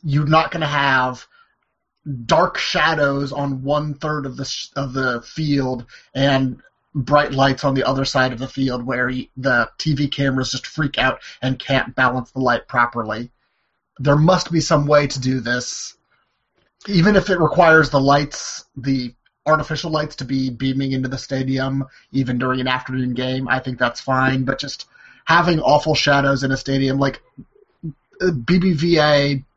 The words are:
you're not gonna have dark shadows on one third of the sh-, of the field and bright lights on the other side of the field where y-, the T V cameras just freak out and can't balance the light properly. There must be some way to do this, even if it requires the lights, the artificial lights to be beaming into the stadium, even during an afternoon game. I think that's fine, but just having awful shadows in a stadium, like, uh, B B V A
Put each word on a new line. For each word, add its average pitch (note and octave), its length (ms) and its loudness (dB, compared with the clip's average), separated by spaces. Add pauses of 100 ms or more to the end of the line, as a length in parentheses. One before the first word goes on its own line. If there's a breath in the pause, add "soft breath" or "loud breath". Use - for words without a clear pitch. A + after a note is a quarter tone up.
you're D3 240 0
not D#3 240 4
gonna D#3+ 160 -4
have C3 600 0 (1000 soft breath)
dark F3 320 2
shadows C#3+ 720 0
on C#3 300 -4
one D3 320 -2
third D3+ 320 -6
of B2 100 -10
the C3+ 80 -8
sh-, - 320 -10
of C3 160 -6
the B2+ 300 -2
field C3+ 640 -2 (280 loud breath)
and C3+ 460 0 (340)
bright D3 380 2
lights C3+ 320 2
on C3+ 100 2
the C3+ 120 0
other C3+ 200 0
side C3 260 0
of A#2 60 -10
the C3 100 -8
field B2+ 360 -4
where B2 240 -2
y-, B2+ 280 -6
the B2 400 0
T D#3 180 0
V C#3 140 0
cameras C3+ 420 -2
just - 160 -8
freak - 320 -4
out - 220 0 (220 loud breath)
and C3 160 -2
can't C3 360 -2
balance B2+ 360 0
the C3 100 -6
light A#2+ 260 0
properly. A#2+ 640 -2 (680)
There C#3+ 180 4
must E3 340 4
be E3 100 2
some D3 260 2
way D3 200 4
to C#3 140 -6
do C3 200 0
this, - 560 -6 (920)
even G3+ 260 4
if G3 140 2
it F3+ 100 0
requires D#3+ 520 4
the C#3+ 100 2
lights, C#3+ 640 0 (100)
the B2+ 400 -4 (300)
artificial D3+ 460 0
lights D#3 260 -4
to C#3 80 -8
be C3 240 -2
beaming C3+ 440 -2
into C3 160 -2
the B2+ 100 -6
stadium, C3+ 680 -4 (260 soft breath)
even B2+ 280 -2
during B2+ 220 -2
an C3 80 -2
afternoon B2+ 440 -2
game. B2+ 360 -4
I C3 120 0
think B2 180 -8
that's B2 220 -2
fine, C3 440 0
but C3+ 140 -2
just - 280 -12 (400 soft breath)
having E3+ 340 4
awful D3 340 2
shadows C#3 480 2
in C3+ 100 0
a B2+ 40 0
stadium, C3+ 420 -2
like, C#3 220 -2 (1000)
uh, F#3 80 2
B E3 280 0
B F3+ 140 2
V E3 260 2
A C#3+ 460 2 (120)